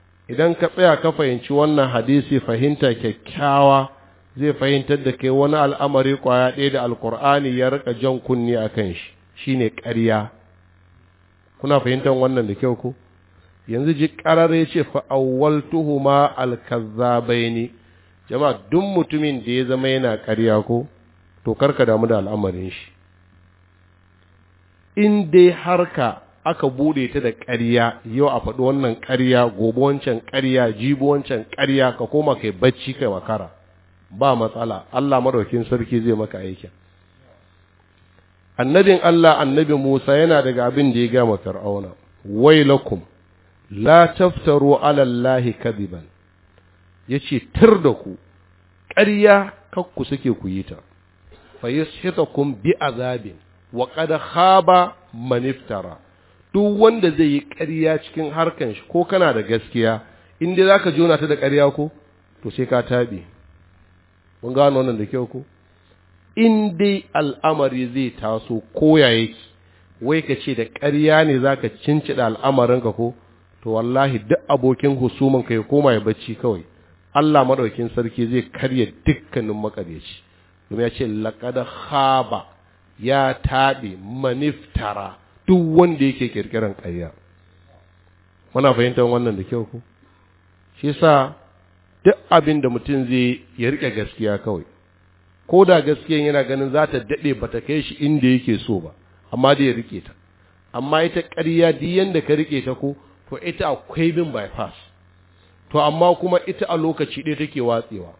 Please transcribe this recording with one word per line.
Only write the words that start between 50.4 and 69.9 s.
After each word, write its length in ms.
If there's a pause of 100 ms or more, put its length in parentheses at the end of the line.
yi 160
ta, 120 (840)
fa 80
yashitakum 920
bi 180
azabin, 560 (360)
wa 240
qad 140 (240)
khaba 600 (200)
man 320
iftara." 520 (560)
Duk 260
wanda 320
zai 140
yi 160
ƙarya 640
cikin 280
harkan 440
shi, 60 (100)
ko 140
kana 280
da 80
gaskiya, 600 (400)
in 140
dai 100
zaka 300
jona 220
ta 100
da 80
ƙarya 380
ko, 180 (520)
to 80
sai 140
ka 160
taɓe. 400 (1200)
Mun 100
gano 300
wannan 140
da 80
kyau 240
ko? 160 (880)
In 420
dai 260 (100)
al'amari 800
zai 260
taso 420 (120)
ko 240
ya 120
yake, 260 (680)